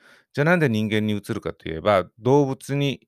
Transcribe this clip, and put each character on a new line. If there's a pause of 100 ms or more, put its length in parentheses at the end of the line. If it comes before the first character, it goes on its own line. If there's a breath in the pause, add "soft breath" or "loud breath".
(340 soft breath)
じ
ゃ
あ、
な
ん
で
人
間
に
移
る
か
と
い
え
ば、 (100)
動
物
に